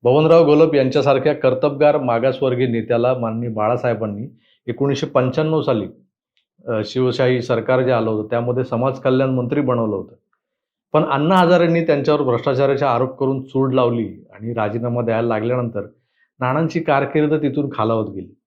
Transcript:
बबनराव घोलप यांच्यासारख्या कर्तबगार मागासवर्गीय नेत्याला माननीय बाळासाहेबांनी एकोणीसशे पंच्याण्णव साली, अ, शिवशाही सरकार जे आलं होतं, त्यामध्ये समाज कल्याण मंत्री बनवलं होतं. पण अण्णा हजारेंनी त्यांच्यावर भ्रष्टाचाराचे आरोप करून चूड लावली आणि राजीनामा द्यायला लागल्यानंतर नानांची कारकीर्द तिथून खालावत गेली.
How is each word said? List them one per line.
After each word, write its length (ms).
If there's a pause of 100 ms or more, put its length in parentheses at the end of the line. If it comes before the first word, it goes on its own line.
बबनराव 420
घोलप 300
यांच्यासारख्या 600
कर्तबगार 640
मागासवर्गीय 680
नेत्याला 480
माननीय 340
बाळासाहेबांनी 880 (280)
एकोणीसशे 400
पंच्याण्णव 560
साली, 240 (800)
अ, 180
शिवशाही 580
सरकार 400
जे 100
आलं 180
होतं, 200
त्यामध्ये 340
समाज 360
कल्याण 300
मंत्री 300
बनवलं 360
होतं. 180 (760)
पण 120
अण्णा 320
हजारेंनी 440
त्यांच्यावर 420
भ्रष्टाचाराचे 600
आरोप 360
करून 220
चूड 320
लावली 600
आणि 200
राजीनामा 480
द्यायला 260
लागल्यानंतर 540 (580)
नानांची 400
कारकीर्द 540
तिथून 380
खालावत 360
गेली. 380